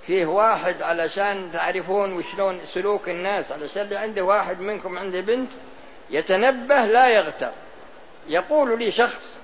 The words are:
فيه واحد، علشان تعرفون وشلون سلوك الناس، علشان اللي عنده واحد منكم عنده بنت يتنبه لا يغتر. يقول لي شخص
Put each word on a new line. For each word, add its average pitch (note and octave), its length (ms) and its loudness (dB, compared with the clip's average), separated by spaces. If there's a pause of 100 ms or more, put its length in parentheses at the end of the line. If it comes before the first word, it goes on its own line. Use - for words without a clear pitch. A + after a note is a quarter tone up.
فيه F3 200 2
واحد، F#3 560 2
علشان F3+ 680 -2
تعرفون F3+ 600 -2
وشلون F#3 480 -4 (140)
سلوك G3+ 340 -2
الناس، F3+ 440 -4
علشان D3 300 -6
اللي G3+ 140 -4
عنده G#3 260 -4
واحد F#3 380 2
منكم F#3+ 380 -6
عنده F#3 220 -4
بنت A#3 320 -2 (580)
يتنبه A#3+ 760 2
لا A#3 240 8
يغتر. E3 420 2 (760)
يقول A3+ 500 2
لي A#3 120 0
شخص - 540 0